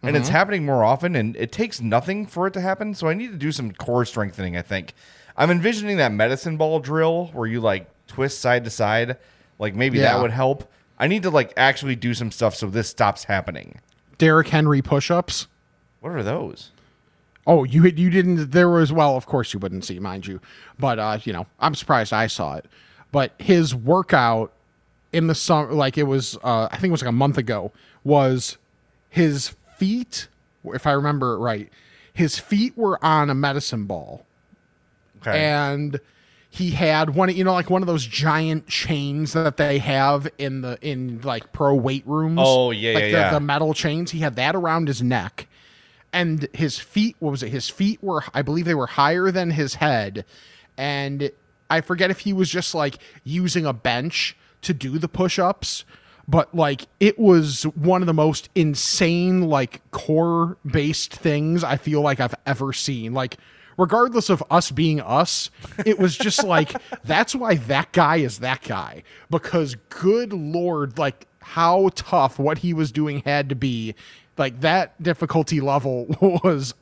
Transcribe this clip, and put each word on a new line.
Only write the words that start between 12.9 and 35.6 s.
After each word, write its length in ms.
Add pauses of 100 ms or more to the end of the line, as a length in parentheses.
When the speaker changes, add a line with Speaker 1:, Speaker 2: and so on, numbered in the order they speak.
Speaker 1:
happening. 540 (380)
Speaker 2:
Derrick 300
Henry 340
push-ups. 680 (520)
Speaker 1:
What 140
are 100
those? 480 (720)
Speaker 2:
Oh, 180
you, 200
you 260
didn't, 420
there 180
was, 220
well, 240
of 120
course 260
you 60
wouldn't 260
see, 140
mind 280
you. 140 (380)
But, 200
uh, 240
you 80
know, 140 (140)
I'm 160
surprised 360
I 160
saw 280
it. 100 (460)
But 260
his 380
workout 760 (640)
in 140
the 80
summer, 380
like, 240
it 60
was, 400
uh, 280
I 60
think 120
it 20
was, 120
like, 60
a 40
month 240
ago, 340 (320)
was 540 (520)
his 460 (220)
feet, 500 (380)
if 220
I 40
remember 420
it 40
right, 320 (440)
his 260
feet 380
were 280
on 240
a 60
medicine 500
ball. 400 (960)
Speaker 1:
Okay. 180
Speaker 2:
And 600 (500)